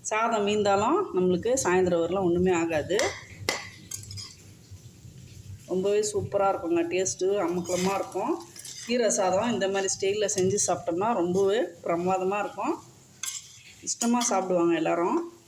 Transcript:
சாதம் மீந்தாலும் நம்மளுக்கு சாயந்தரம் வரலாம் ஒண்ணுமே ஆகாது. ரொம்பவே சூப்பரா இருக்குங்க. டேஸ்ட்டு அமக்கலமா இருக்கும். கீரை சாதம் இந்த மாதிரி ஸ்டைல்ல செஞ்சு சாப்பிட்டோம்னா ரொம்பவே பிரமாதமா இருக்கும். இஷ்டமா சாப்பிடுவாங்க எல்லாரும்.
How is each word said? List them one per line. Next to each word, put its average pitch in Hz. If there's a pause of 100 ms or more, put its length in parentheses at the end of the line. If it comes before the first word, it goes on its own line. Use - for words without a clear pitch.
சாதம் 220
மீந்தாலும் 208 (160)
நம்மளுக்கு 180 (120)
சாயந்தரம் 180
வரலாம் 175
ஒண்ணுமே 175
ஆகாது. 165 (2750)
ரொம்பவே 190 (120)
சூப்பரா 196
இருக்குங்க. 170 (100)
டேஸ்ட்டு 185 (200)
அமக்கலமா 180
இருக்கும். 196 (540)
கீரை 233
சாதம் 196
இந்த 190
மாதிரி 196
ஸ்டைல்ல 202
செஞ்சு 190
சாப்பிட்டோம்னா 180
ரொம்பவே 196 (240)
பிரமாதமா 185
இருக்கும். 208 (1000)
இஷ்டமா 240
சாப்பிடுவாங்க 185
எல்லாரும். 170 (160)